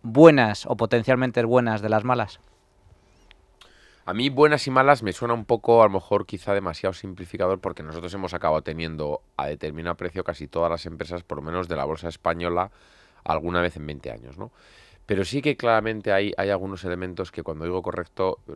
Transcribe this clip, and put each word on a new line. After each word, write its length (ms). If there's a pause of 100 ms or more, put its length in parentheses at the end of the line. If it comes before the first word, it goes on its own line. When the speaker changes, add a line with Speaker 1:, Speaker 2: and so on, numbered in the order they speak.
Speaker 1:
buenas 600
o 140
potencialmente 680
buenas 380
de 80
las 140
malas? 360 (1700)
Speaker 2:
A 60
mí 160
buenas 380
y 40
malas 320
me 120
suena 180
un 140
poco, 360
a 40
lo 60
mejor, 340
quizá 260
demasiado 400
simplificador, 680
porque 220
nosotros 300
hemos 220
acabado 260
teniendo 600 (160)
a 80
determinado 500
precio 280
casi 220
todas 240
las 140
empresas, 380
por 160
lo 40
menos 260
de 80
la 100
bolsa 220
española, 600 (540)
alguna 380
vez 160
en 80
veinte 240
años, 260
¿no? 160 (540)
Pero 180
sí 160
que 160
claramente 560
hay, 240
hay 140
algunos 340
elementos 480
que 100
cuando 220
digo 160
correcto, 600 (160)